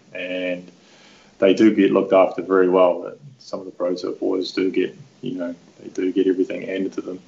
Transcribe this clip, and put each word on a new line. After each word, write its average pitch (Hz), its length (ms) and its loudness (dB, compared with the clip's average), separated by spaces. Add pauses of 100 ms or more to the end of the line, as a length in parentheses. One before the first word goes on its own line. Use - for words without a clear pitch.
(140)
and 90 560 -8 (680)
they 95 160 4
do 107 200 6
get 98 180 4
looked 95 200 2
after 95 300 4
very 92 260 2
well. 90 460 2 (240)
Some - 240 -12
of 92 40 -14
the 90 60 -16
Pro 90 240 -4
Tour 92 160 -8
boys 92 400 -4
do 95 180 0
get, 90 240 -2 (280)
you 90 140 -8
know, 87 200 -8 (260)
they - 60 -18
do 92 240 -4
get 95 160 0
everything 92 340 -2
handed 95 320 -6
to - 80 -10
them, - 260 -10